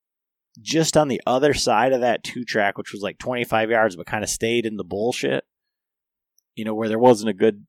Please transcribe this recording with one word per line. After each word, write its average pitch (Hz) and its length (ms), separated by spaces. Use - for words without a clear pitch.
just 143 360
on 151 120
the 117 180
other 131 280
side 120 380
of 123 100
that 120 200
two 127 220
track, 101 320
which - 160
was, 104 80
like, 98 180
twenty-five 120 520
yards, 110 260
but 80 100
kinda 107 200
stayed 113 400
in 110 100
the 98 80
bullshit, 120 600
you 110 120
know, 110 80
where 110 140
there 110 100
wasn't 113 320
a 101 40
good, 104 340